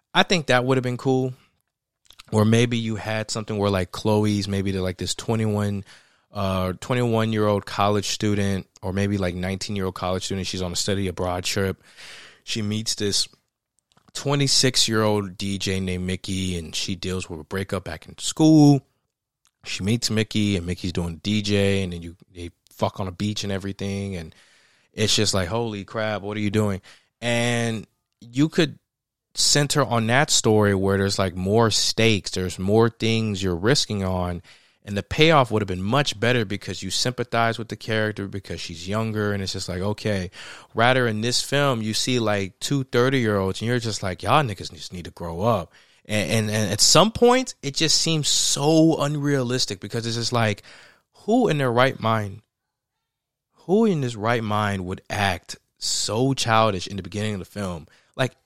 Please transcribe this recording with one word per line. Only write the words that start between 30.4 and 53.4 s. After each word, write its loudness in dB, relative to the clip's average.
where 2
there's, 0
like, 0
more 4
stakes, 2
there's -4
more 4
things -2
you're 0
risking 0
on, -2
and -6
the -2
payoff 4
would 0
have -6
been -6
much -2
better 0
because -8
you -8
sympathize -2
with -10
the -8
character -4
because -10
she's -12
younger, -2
and -4
it's -6
just -8
like, -6
okay. -4
Rather, 4
in -2
this 0
film, 0
you -2
see, 0
like, -2
two -2
thirty-year-olds, 0
and -4
you're 0
just -6
like, -6
"Y'all 2
niggas -6
just -16
need -10
to -14
grow -8
up." 0
And, -2
and, 0
and 0
at -2
some 6
point, 2
it -8
just 0
seems 0
so 4
unrealistic -2
because -6
it's -4
just -4
like, 2
who 4
in 2
their 0
right 2
mind, -2